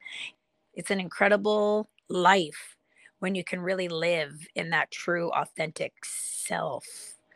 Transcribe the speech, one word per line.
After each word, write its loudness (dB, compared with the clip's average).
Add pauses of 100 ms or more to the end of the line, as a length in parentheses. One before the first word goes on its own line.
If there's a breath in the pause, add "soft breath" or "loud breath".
(760 loud breath)
It's -4
an 0
incredible 2 (180)
life 4 (420 soft breath)
when -2
you -4
can -6
really -2
live -2
in -2
that 2
true, -2
authentic -2
self. -6 (200)